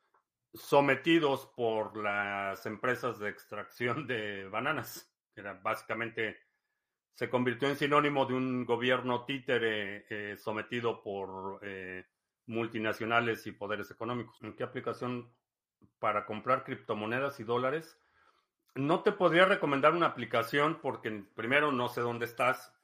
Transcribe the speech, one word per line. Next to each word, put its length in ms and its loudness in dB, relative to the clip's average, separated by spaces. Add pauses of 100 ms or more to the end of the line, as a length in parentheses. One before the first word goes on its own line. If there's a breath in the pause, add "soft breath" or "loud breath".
(540)
sometidos 960 4
por 500 -2
las 680 -2
empresas 540 -2
de 100 -4
extracción 760 -6
de 400 -6
bananas, 680 -6 (200)
que 80 -14
era 120 -8
básicamente, 840 -4 (760)
se 160 -6
convirtió 380 2
en 80 0
sinónimo 500 4
de 100 0
un 300 0
gobierno 600 2
títere, 840 -2
eh, 280 -8
sometido 680 -4
por, 580 -6
eh, 440 -10 (400)
multinacionales 1040 0
y 40 -8
poderes 400 -6
económicos. 520 -8
¿En 120 -12
qué 80 -8
aplicación 720 -6 (640)
para 260 0
comprar 380 0
criptomonedas 800 -4
y 20 -10
dólares? 560 -2 (760 soft breath)
No 280 2
te 80 6
podría 320 6
recomendar 500 4
una 140 2
aplicación 720 0
porque, 300 -4 (240)
primero, 380 2
no 160 0
sé 100 -6
dónde 260 -2
estás. 480 -2 (100)